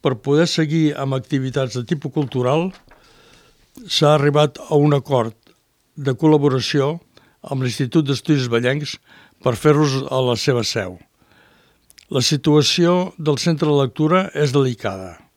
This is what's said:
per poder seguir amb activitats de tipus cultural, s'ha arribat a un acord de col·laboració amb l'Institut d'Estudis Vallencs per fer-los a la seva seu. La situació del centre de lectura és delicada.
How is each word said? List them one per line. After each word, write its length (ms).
per 200
poder 280
seguir 480
amb 160
activitats 640
de 80
tipus 280
cultural, 560
s'ha 260
arribat 440
a 100
un 160
acord 400
de 220
col·laboració 800
amb 220
l'Institut 420
d'Estudis 440
Vallencs 460
per 160
fer-los 520
a 120
la 160
seva 260
seu. 340
La 100
situació 960
del 240
centre 260
de 100
lectura 560
és 200
delicada. 600